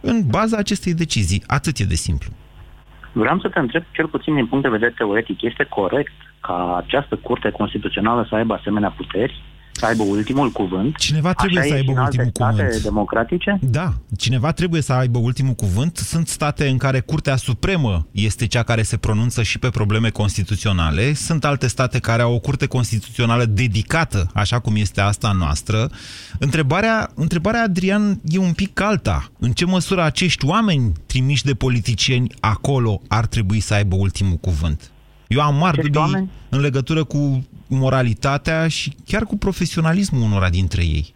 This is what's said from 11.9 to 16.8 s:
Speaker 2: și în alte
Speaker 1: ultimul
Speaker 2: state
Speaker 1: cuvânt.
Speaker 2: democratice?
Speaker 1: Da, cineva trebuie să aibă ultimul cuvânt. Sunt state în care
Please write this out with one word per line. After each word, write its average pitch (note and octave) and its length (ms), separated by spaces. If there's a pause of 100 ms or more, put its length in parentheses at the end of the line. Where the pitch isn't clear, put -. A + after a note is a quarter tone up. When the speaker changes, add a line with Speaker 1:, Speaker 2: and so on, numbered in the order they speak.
Speaker 2:
și C3 40
în B2+ 80
alte B2+ 180
Speaker 1:
ultimul A#2 300
Speaker 2:
state G#2 140
Speaker 1:
cuvânt. A2 160
Speaker 2:
democratice? A2+ 800
Speaker 1:
Da, C3+ 300 (260)
cineva C3 340
trebuie E3 280
să C#3 120
aibă B2+ 260
ultimul B2+ 360
cuvânt. G#2+ 420
Sunt - 320
state D3 400
în C3 80
care C3 240